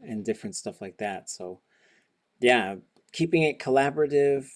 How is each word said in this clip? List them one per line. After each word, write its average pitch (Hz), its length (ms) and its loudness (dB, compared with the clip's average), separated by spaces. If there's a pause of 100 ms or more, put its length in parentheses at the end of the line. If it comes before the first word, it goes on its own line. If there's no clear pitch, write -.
and 110 240 -10
different 107 300 -6
stuff - 260 -12
like 95 160 -14
that. 98 320 -8
So, 90 300 -12 (760)
yeah, 117 360 4 (380)
keeping 165 320 2
it 147 140 0
collaborative, 143 960 2